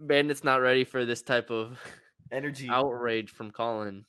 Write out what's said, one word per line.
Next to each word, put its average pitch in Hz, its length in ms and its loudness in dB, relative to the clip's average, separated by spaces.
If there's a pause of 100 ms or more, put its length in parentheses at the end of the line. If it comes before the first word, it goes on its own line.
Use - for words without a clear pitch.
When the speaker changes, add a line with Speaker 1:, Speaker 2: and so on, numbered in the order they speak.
Speaker 1:
Bandit's 143 440 2
not 135 160 4
ready 127 240 4
for 123 200 -2
this 117 180 -4
type 120 280 0
of 117 260 -4 (540)
Speaker 2:
Energy. 135 400 -8
Speaker 1:
outrage 120 600 0
from 107 200 -12
Colin. 107 580 -6